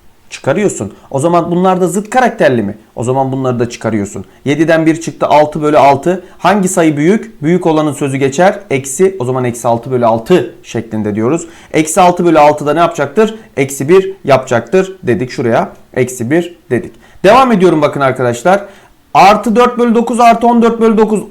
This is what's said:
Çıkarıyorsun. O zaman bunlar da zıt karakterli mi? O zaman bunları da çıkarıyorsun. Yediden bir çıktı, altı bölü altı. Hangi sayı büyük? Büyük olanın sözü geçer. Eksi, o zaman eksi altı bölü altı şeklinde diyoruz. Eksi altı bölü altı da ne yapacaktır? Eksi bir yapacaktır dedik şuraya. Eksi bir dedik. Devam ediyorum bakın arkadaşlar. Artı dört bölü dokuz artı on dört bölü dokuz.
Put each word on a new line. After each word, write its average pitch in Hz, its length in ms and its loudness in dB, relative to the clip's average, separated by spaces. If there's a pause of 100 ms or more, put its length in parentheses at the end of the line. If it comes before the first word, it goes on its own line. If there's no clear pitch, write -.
(300)
Çıkarıyorsun. 143 640 -4 (180)
O 139 80 -6
zaman 170 320 0
bunlar 180 300 0
da 185 80 0
zıt 202 220 -6
karakterli 208 520 0
mi? 101 160 -8 (180)
O 120 80 -8
zaman 131 280 -2
bunları 127 260 -4
da 117 120 -2
çıkarıyorsun. 101 540 -6 (200)
Yediden 156 420 0
bir 160 140 0
çıktı, - 260 -6
altı 151 360 2
bölü 151 160 2
altı. 139 460 2 (140)
Hangi 185 300 0
sayı 160 280 0
büyük? 180 460 -2
Büyük 170 240 0
olanın 156 260 0
sözü 139 240 -4
geçer. 139 420 0 (120)
Eksi, 185 480 -2
o 131 60 -6
zaman 127 200 -4
eksi 120 240 -4
altı 117 220 -4
bölü 120 160 0
altı 117 560 0
şeklinde 107 520 -6
diyoruz. 123 320 -2 (260)
Eksi 156 280 0
altı 180 240 2
bölü 160 140 4
altı 147 280 2
da 147 80 0
ne 165 60 0
yapacaktır? 170 540 0 (220)
Eksi 139 320 -4
bir 190 240 2 (120)
yapacaktır 147 760 0
dedik 123 280 -2
şuraya. 135 420 -2 (220)
Eksi 123 360 -4
bir 170 240 -2 (160)
dedik. 120 220 -4 (320)
Devam 240 280 4
ediyorum 175 300 2
bakın 143 180 -2
arkadaşlar. 131 640 0 (500)
Artı 202 420 4
dört 240 220 2
bölü 240 160 2
dokuz 233 260 0
artı 233 260 4
on 233 160 4
dört 226 180 0
bölü 226 180 4
dokuz. 214 220 2 (100)